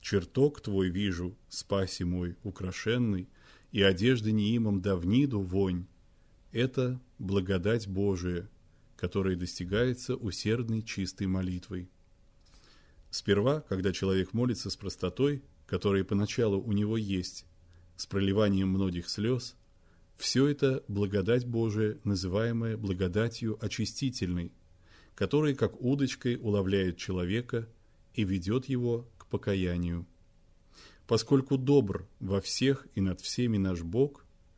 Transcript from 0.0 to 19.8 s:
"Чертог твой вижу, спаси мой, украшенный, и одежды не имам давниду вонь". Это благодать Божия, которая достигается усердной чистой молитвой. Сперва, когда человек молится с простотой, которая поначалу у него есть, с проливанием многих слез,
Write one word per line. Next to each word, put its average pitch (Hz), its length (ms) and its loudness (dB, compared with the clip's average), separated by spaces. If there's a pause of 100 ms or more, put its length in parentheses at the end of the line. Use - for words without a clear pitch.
"Чертог 131 580 0
твой 95 300 0
вижу, 90 440 -2 (140)
спаси - 560 -4
мой, 87 380 -2
украшенный, 101 880 -2 (420)
и 107 80 2
одежды 107 520 4
не 107 220 2
имам 107 280 0
давниду 101 580 2
вонь". 92 460 0 (640)
Это 127 500 -2 (180)
благодать 98 720 0
Божия, 92 600 0 (460)
которая 95 380 0
достигается 101 840 -2
усердной 113 680 -2
чистой 98 440 -4
молитвой. 92 640 -4 (1200)
Сперва, 113 520 2
когда 95 320 -2
человек 95 400 0
молится 117 340 -2
с - 80 -6
простотой, 120 680 -2 (240)
которая 98 380 2
поначалу 104 560 0
у 107 120 -4
него 104 260 0
есть, 98 480 -4 (500)
с - 80 -10
проливанием 98 640 2
многих 92 400 0
слез, 120 480 -2 (600)